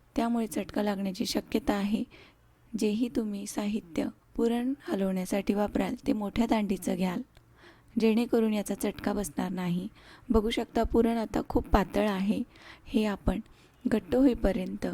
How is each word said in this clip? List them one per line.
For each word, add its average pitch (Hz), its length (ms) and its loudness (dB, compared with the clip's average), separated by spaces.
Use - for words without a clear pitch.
त्यामुळे 233 320 0
चटका 208 360 -2
लागण्याची 196 420 -2
शक्यता - 480 0
आहे. 202 300 0
जेही 214 380 0
तुम्ही 208 320 -4
साहित्य 208 600 -4
पुरण 240 460 0
हलवण्यासाठी 196 720 0
वापराल, 202 420 0
ते 277 60 2
मोठ्या 214 320 0
दांडीचं 202 500 0
घ्याल, 185 260 -2
जेणेकरून 220 540 2
याचा 202 220 -2
चटका 208 380 -2
बसणार 190 380 -4
नाही. 180 360 -2
बघू 220 200 4
शकता, 226 340 0
पुरण 233 340 4
आता 220 320 -2
खूप - 180 0
पातळ 208 420 2
आहे, 196 340 0
हे 214 200 0
आपण 196 340 -2
घट्ट 220 280 0
होईपर्यंत 202 760 2